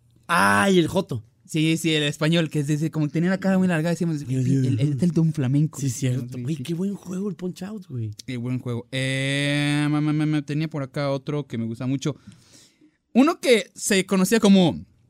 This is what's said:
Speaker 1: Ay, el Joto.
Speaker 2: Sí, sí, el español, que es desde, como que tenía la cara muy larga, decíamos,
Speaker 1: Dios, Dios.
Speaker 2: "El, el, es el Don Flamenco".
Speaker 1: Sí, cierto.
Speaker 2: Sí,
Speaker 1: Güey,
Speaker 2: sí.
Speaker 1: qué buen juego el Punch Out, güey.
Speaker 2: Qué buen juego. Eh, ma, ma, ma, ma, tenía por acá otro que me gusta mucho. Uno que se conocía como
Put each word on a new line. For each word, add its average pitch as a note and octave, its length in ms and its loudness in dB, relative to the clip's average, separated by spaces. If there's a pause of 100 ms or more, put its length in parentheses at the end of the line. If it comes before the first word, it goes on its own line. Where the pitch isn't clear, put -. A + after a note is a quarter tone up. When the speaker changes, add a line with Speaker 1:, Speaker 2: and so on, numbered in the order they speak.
(260)
Speaker 1:
Ay, G3 520 4
el D#3+ 100 4
Joto. D#3+ 360 -4 (220)
Speaker 2:
Sí, D#3+ 320 0
sí, D#3+ 160 0
el D3+ 80 0
español, D#3 480 0
que D3+ 80 -4
es C#3+ 80 -2
desde, D3+ 240 -2
como D#3 160 -2
que C3+ 60 -6
tenía E3+ 180 0
la F#3+ 80 0
cara F#3+ 180 0
muy F#3 120 2
larga, E3 200 0
decíamos, E3+ 380 -2
Speaker 1:
Dios, C3 180 -2
Dios. C3 220 2
Speaker 2:
"El, A2+ 140 0
el, D3 160 0
es A#2+ 60 -6
el F3 100 2
Don D#3+ 200 2
Flamenco". C#3+ 480 0
Speaker 1:
Sí, C3+ 80 -2
cierto. B2+ 480 -4
Speaker 2:
Sí, B2+ 60 -8
Speaker 1:
Güey, D3+ 140 -4
Speaker 2:
sí. C3 80 -8
Speaker 1:
qué E3+ 100 -6
buen G3 220 -4
juego F#3+ 340 -8
el D#3+ 60 -8
Punch F3+ 260 -10
Out, G3+ 260 -12
güey. A#2 220 -6 (160)
Speaker 2:
Qué B2+ 100 -8
buen B2 220 -4
juego. A#2+ 340 -8
Eh, C#3+ 960 -2
ma, D3 140 2
ma, D3+ 100 0
ma, D3+ 140 0
ma, D3+ 160 0
tenía D3+ 260 -4
por D3+ 140 -6
acá C#3 300 -4
otro C#3+ 340 -4
que B2 100 -8
me A2+ 80 -4
gusta A2+ 220 -6
mucho. C#3 300 -2 (1000)
Uno D4+ 260 4
que A#3+ 360 2
se G3 300 0
conocía F#3+ 340 2
como F#3 440 6 (260)